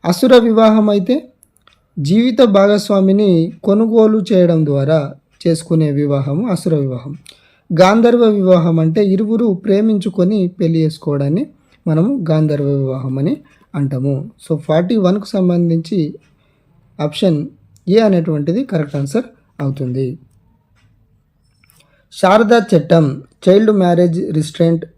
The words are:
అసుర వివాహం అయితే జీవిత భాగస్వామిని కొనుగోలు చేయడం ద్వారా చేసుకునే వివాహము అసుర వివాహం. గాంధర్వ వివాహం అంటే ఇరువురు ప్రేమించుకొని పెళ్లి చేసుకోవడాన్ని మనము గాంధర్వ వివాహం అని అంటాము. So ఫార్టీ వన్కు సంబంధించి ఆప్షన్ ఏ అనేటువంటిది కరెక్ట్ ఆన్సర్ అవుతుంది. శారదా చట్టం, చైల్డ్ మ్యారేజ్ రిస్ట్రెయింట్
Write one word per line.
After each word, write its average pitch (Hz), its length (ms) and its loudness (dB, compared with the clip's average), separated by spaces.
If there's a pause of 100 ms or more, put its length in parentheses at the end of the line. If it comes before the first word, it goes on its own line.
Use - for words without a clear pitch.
అసుర 247 320 4
వివాహం 220 520 4
అయితే 202 380 -2 (720)
జీవిత 220 420 0
భాగస్వామిని 196 1120 2 (100)
కొనుగోలు 220 600 2 (100)
చేయడం 170 320 2
ద్వారా 139 480 -2 (340)
చేసుకునే 160 440 -2
వివాహము 143 560 -2
అసుర 175 280 -2
వివాహం. 135 400 -6 (680)
గాంధర్వ 233 440 4
వివాహం 185 540 2
అంటే 160 260 0
ఇరువురు 208 480 0
ప్రేమించుకొని 196 960 -2
పెళ్లి 165 320 -2
చేసుకోవడాన్ని 151 680 -2 (420)
మనము 180 420 -2
గాంధర్వ 151 360 0
వివాహం 135 520 -4
అని 175 200 -2 (380)
అంటాము. 139 560 -4 (200)
So 156 60 -2
ఫార్టీ 175 380 -2
వన్కు 190 300 -2
సంబంధించి 175 880 -2 (840)
ఆప్షన్ 151 480 -2 (420)
ఏ 202 80 4
అనేటువంటిది 170 680 0
కరెక్ట్ 156 320 -6
ఆన్సర్ 139 280 -4 (380)
అవుతుంది. 135 580 -6 (1900)
శారదా 214 520 2 (100)
చట్టం, 151 480 0 (260)
చైల్డ్ 214 220 4
మ్యారేజ్ 175 600 0
రిస్ట్రెయింట్ 165 540 -2 (120)